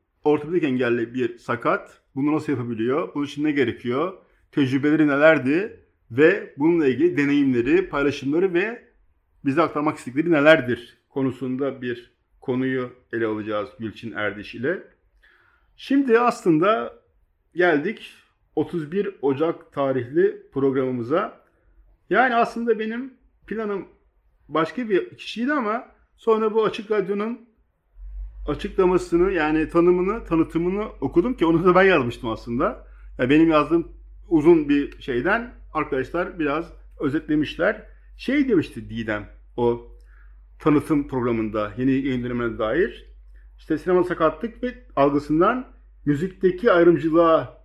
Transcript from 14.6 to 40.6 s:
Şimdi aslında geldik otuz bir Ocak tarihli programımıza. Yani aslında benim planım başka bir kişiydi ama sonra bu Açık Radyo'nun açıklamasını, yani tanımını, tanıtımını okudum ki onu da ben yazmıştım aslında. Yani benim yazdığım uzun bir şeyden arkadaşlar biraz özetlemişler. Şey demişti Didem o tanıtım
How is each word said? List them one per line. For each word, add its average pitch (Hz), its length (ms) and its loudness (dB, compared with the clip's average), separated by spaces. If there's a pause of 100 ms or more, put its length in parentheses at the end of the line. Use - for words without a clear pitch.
Şimdi 269 440 2
aslında 220 800 0 (560)
geldik 170 600 -2 (420)
otuz 151 360 -4
bir 190 300 -4
Ocak 147 500 -2
tarihli 139 680 0 (100)
programımıza. 135 880 -2 (720)
Yani 233 240 2
aslında 233 440 0
benim 233 360 -8 (320)
planım 202 420 -8 (600)
başka 160 420 -2
bir - 260 -2
kişiydi 247 360 -6
ama 240 360 -4 (280)
sonra 220 380 0
bu 220 100 2
Açık 214 260 -4
Radyo'nun 208 500 -2 (1080)
açıklamasını, 180 840 0
yani 156 360 0
tanımını, 180 560 2
tanıtımını 170 640 -2 (120)
okudum 175 340 0
ki 170 120 0
onu 165 180 2
da 180 100 6
ben 185 80 6
yazmıştım 131 460 2
aslında. 120 580 -6 (320)
Yani 131 120 0
benim 160 200 6
yazdığım 156 380 2 (400)
uzun 160 400 4
bir 143 340 -2
şeyden 180 560 -2 (160)
arkadaşlar 156 640 -4
biraz 156 340 -4 (280)
özetlemişler. 156 840 -2 (300)
Şey 269 320 -2
demişti 120 420 -2
Didem 110 380 -6 (280)
o 120 300 0 (720)
tanıtım 147 500 0